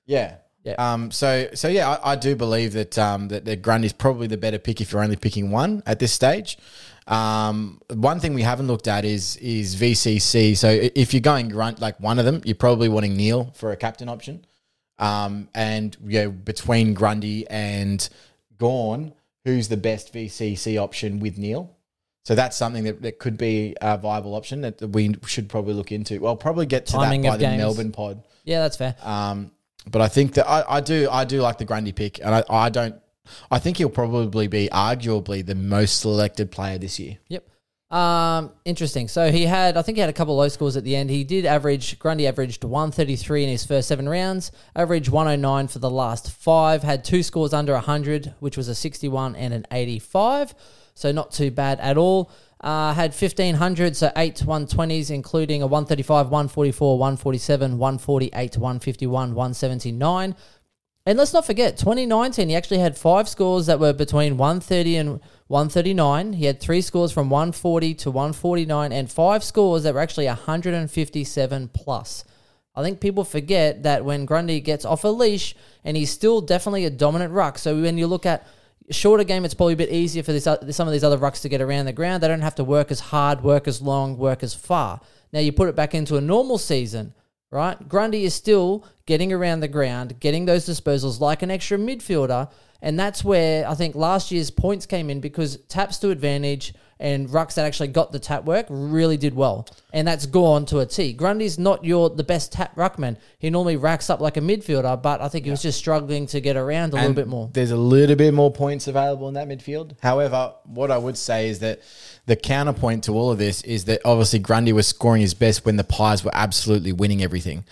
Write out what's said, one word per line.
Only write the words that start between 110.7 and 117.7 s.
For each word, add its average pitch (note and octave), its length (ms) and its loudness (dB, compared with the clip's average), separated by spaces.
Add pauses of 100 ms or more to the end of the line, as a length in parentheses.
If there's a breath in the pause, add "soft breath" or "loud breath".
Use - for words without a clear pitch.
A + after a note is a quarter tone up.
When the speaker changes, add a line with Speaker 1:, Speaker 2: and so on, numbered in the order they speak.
Speaker 1:
I B2+ 60 2
would B2 200 -6
say A2 320 -2
is G2+ 100 -6
that A2 220 -4 (440 loud breath)
the A2+ 120 4
counterpoint C3 680 -2
to G#2+ 80 0
all A#2+ 180 2
of G#2+ 60 0
this G2+ 260 -2
is G#2+ 220 -4
that A2 200 0
obviously A2+ 340 4
Grundy A2+ 320 2
was G#2+ 160 4
scoring A2+ 340 4
his F#2 120 2
best A2 320 2
when G#2+ 100 4
the G2+ 80 2
Pies G#2+ 400 2
were - 100 -2
absolutely G2+ 600 0
winning G2+ 280 2
everything. F2 500 -4